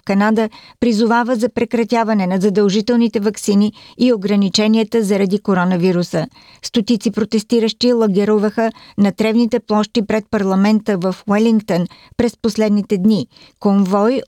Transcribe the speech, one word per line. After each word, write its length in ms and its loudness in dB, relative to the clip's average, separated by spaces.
Канада, 440 0
призовава 560 0
за 140 -2
прекратяване 800 -2
на 140 -2
задължителните 800 0
ваксини 540 0
и 160 2
ограниченията 880 0
заради 360 0
коронавируса. 880 0
Стотици 480 -2
протестиращи 840 -2
лагеруваха 760 0
на 140 2
тревните 480 0
площи 480 -2
пред 240 -2
парламента 680 0
в 180 -4
Уелингтън 600 0
през 240 -2
последните 560 0
дни. 300 0
Конвой 680 0